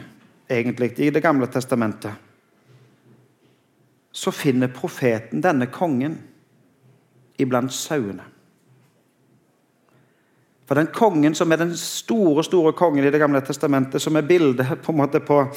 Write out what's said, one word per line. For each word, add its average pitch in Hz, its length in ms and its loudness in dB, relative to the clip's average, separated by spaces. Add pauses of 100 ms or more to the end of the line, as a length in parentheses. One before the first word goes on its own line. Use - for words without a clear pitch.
(480)
egentlig, 120 520 -2
i 147 100 2
Det 147 120 0
gamle 143 240 2
testamentet, 117 680 -4 (2000)
så - 180 -6
finner 127 420 0
profeten 127 680 -4
denne 151 320 0
kongen 151 460 -4 (1200)
iblant 127 340 -2
sauene. 101 520 -6 (2500)
For 135 80 0
den 156 160 0
kongen 160 420 2
som 170 180 0
er 160 40 6
den 170 200 -2
store, 165 680 0
store 160 280 2
kongen 147 320 2
i 143 60 4
Det 147 100 2
gamle 143 200 2
testamentet, 139 600 -2
som 156 140 0
er 151 120 0
bildet 143 540 2
på 160 100 -4
en 156 60 0
måte 143 220 0
på, 143 260 2 (100)